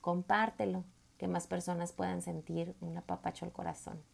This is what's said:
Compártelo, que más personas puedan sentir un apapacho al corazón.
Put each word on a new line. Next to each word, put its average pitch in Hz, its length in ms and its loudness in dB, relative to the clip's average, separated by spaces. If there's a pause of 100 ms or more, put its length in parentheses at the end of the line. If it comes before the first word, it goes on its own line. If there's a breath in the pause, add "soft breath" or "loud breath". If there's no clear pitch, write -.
Compártelo, 185 800 4 (340)
que 185 120 0
más 175 180 0
personas 175 460 0
puedan 185 280 0
sentir 170 600 -2
un 170 160 -4
apapacho 175 480 -4
al 175 80 -8
corazón. 165 480 -6 (120)